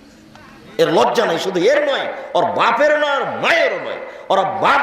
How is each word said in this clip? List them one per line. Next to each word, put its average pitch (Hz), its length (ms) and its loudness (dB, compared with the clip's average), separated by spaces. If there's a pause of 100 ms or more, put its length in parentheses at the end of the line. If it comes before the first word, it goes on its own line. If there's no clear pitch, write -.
(760)
এর 156 160 4
লজ্জা 214 320 2
নাই, 170 140 -2
শুধু 185 200 -2
এর 269 260 4
নয়, 254 200 -2 (280)
ওর 240 120 2
বাপের 247 540 2
নয়, 294 200 0
ওর 440 60 -4 (180)
মায়েরও 269 360 0
নয়। 107 220 -10 (280)
ওরা 190 140 2 (180)
বাপ 269 220 2